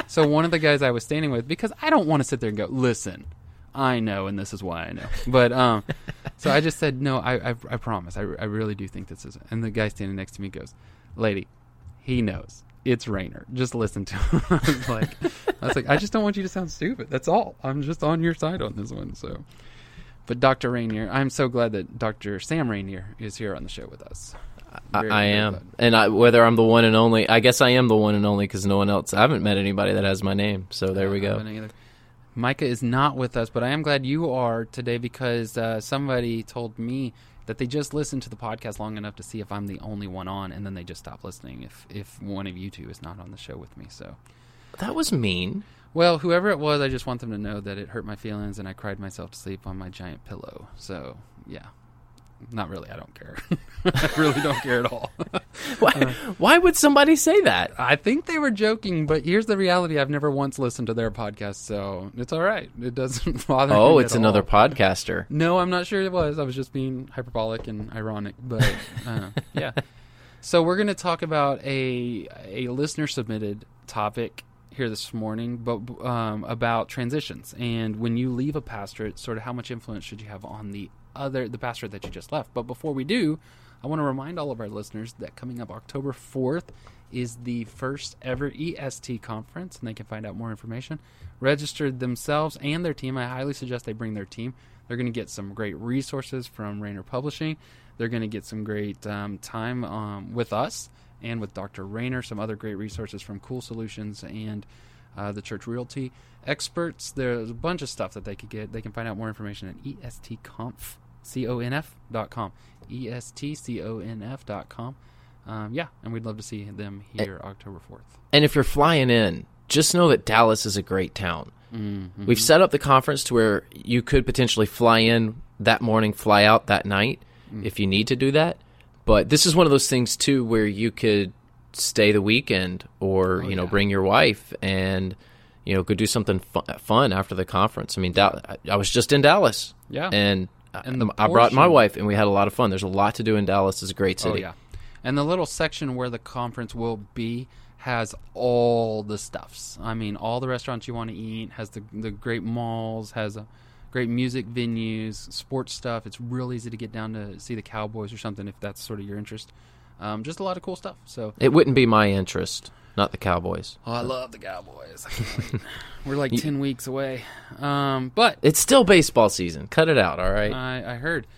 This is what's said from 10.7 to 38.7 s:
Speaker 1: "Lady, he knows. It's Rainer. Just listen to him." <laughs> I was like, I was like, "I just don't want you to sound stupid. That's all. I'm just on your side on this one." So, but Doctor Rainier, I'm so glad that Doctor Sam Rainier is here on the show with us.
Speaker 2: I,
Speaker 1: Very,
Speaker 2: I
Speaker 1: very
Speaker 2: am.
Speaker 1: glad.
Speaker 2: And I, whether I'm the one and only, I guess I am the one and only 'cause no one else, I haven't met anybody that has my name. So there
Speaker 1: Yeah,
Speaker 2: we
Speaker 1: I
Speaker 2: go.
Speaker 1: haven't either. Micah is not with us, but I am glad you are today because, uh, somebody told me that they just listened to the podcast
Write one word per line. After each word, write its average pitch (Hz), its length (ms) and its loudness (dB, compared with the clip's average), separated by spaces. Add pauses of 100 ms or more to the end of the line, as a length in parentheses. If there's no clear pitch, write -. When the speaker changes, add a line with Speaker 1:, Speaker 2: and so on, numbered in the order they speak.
Speaker 1:
"Lady, 104 300 0 (540)
he 127 220 0
knows. - 420 -4 (200)
It's 123 240 0
Rainer. 95 460 -6
Just 127 200 -4
listen 107 300 -2
to 98 100 -8
him." 147 320 2
<laughs> - 40 -10
I 160 160 4
was 131 240 0
like, 117 260 -2 (460)
I - 40 -4
was - 100 0
like, 131 120 -2
"I - 80 6
just 208 160 -4
don't 220 100 0
want 208 140 0
you 196 60 -4
to 185 80 -6
sound 180 200 -6
stupid. 180 380 -6
That's 135 200 -2
all. 180 340 2
I'm 135 180 -4
just 151 240 -4
on 165 180 0
your 165 120 0
side 165 260 -4
on 113 160 -4
this 104 160 -8
one." - 220 -10
So, - 280 -12 (840)
but 123 120 -4
Doctor 131 320 4
Rainier, 110 400 -2
I'm 135 200 0
so 135 180 0
glad 117 240 0
that 98 260 -6
Doctor 107 420 -4
Sam 156 280 -2
Rainier 98 500 -8
is 107 180 -10
here 101 200 -6
on 64 60 -10
the 65 80 -10
show 58 160 -12
with - 160 -18
us. - 320 -16 (360)
Speaker 2:
I, - 300 -4
Speaker 1:
Very, 110 100 -2
Speaker 2:
I 104 180 4
Speaker 1:
very 104 100 4
Speaker 2:
am. 107 140 2
Speaker 1:
glad. 90 100 -10 (160)
Speaker 2:
And 117 180 6
I, 107 120 8
whether 117 360 10
I'm 117 120 8
the 113 60 8
one 113 220 8
and 110 100 8
only, 113 320 6
I 113 140 6
guess 123 220 6
I 123 80 8
am 127 180 6
the 110 80 8
one 104 180 6
and 104 120 4
only 101 220 2
'cause 98 180 -4
no 98 100 6
one 101 140 4
else, 98 240 0
I 101 80 6
haven't 123 200 4
met 104 140 4
anybody 98 380 2
that 101 100 2
has 98 180 0
my 98 120 0
name. 101 340 0
So - 200 -2
there 95 180 0
Speaker 1:
Yeah, 98 40 0
Speaker 2:
we 101 60 0
Speaker 1:
I 98 40 0
Speaker 2:
go. 101 180 0
Speaker 1:
haven't 107 180 -8
either. 110 140 -12 (640)
Micah 131 320 -2
is 120 160 -2
not 131 340 2
with 127 220 -4
us, 113 100 -2
but 117 160 -2
I 127 40 0
am 147 120 0
glad 143 240 0
you 151 260 -2
are 117 360 0
today 120 320 -4
because, 120 580 -4
uh, 113 240 -2
somebody 123 640 -2
told 117 360 -10
me 123 360 -6 (320)
that 113 120 -8
they 131 80 -2
just 139 260 -4
listened 143 300 -4
to - 80 -16
the 110 60 -12
podcast 110 420 -8